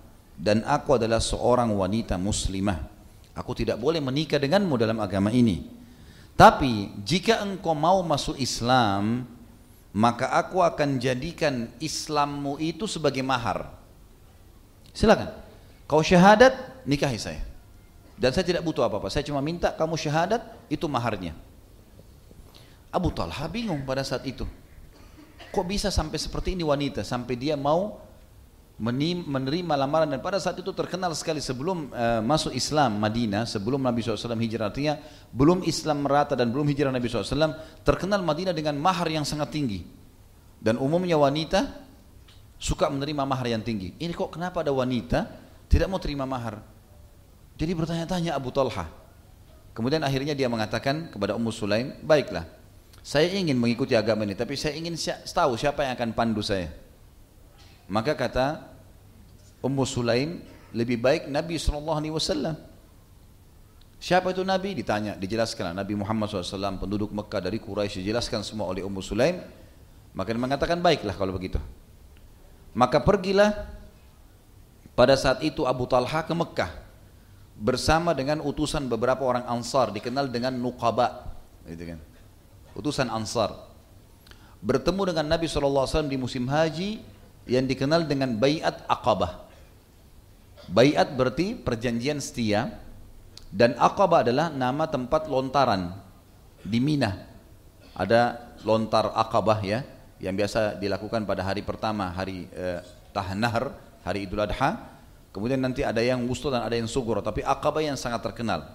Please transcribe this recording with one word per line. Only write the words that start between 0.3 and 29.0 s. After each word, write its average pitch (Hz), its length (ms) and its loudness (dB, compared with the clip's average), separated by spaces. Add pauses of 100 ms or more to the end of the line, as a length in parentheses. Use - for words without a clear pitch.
dan 104 240 2
aku 147 320 2
adalah 113 240 4
seorang 117 560 2
wanita 101 400 0
muslimah. 95 800 -2 (440)
Aku - 160 -6
tidak 110 240 -2
boleh 151 240 0
menikah 143 360 0
denganmu 160 360 2
dalam 113 240 2
agama 101 320 2
ini. 113 400 4 (640)
Tapi 127 560 8 (160)
jika 190 360 2
engkau 175 280 -4
mau 165 320 4
masuk 147 320 0
Islam, 117 920 2 (680)
maka 117 440 2
aku 170 200 0
akan 151 400 2
jadikan 131 800 -2
Islammu 143 800 -4
itu 165 320 -4
sebagai 139 320 0
mahar. 117 480 -2 (1200)
Silakan. 208 440 4 (520)
Kau 156 160 4
syahadat, 214 800 8
nikahi 139 360 0
saya. 85 240 -6 (760)
Dan 123 160 2
saya 190 80 2
tidak 170 240 0
butuh 151 160 0
apa-apa. 107 240 0
Saya 147 160 -2
cuma 147 160 -4
minta 170 320 -2
kamu 160 240 -2
syahadat, 170 480 0 (240)
itu 147 240 -4
maharnya. 104 440 -2 (1600)
Abu 170 240 0
Talha 90 320 -6
bingung 170 400 -4
pada 131 160 -2
saat 135 240 -4
itu. 117 220 -6 (1040)
Kok 196 80 0
bisa 196 320 -2
sampai 156 240 -2
seperti 180 400 -4
ini 165 80 -2
wanita, 139 400 0
sampai 123 320 -4
dia 147 160 -2
mau 160 460 0 (800)
menim-, 151 480 -2